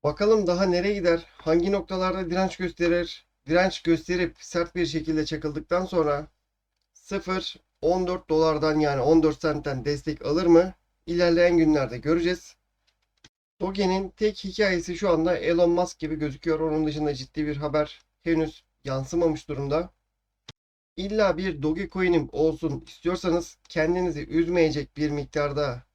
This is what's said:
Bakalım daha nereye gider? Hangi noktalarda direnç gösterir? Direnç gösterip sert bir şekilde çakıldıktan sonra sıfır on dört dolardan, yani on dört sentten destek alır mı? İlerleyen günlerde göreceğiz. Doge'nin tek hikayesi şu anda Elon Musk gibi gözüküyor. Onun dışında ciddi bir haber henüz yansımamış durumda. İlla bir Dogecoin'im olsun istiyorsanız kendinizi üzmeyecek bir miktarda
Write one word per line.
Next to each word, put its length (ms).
Bakalım 420
daha 180
nereye 300
gider? 320
Hangi 360
noktalarda 580
direnç 260
gösterir? 720
Direnç 360
gösterip 580
sert 340
bir 120
şekilde 400
çakıldıktan 580
sonra 420
sıfır 640
on 260
dört 220
dolardan, 520
yani 200
on 220
dört 180
sentten 440
destek 420
alır 200
mı? 280
İlerleyen 520
günlerde 400
göreceğiz. 580
Doge'nin 480
tek 360
hikayesi 520
şu 140
anda 260
Elon 340
Musk 280
gibi 160
gözüküyor. 460
Onun 260
dışında 280
ciddi 320
bir 100
haber 460
henüz 420
yansımamış 640
durumda. 420
İlla 400
bir 260
Dogecoin'im 680
olsun 560
istiyorsanız 680
kendinizi 580
üzmeyecek 720
bir 140
miktarda 720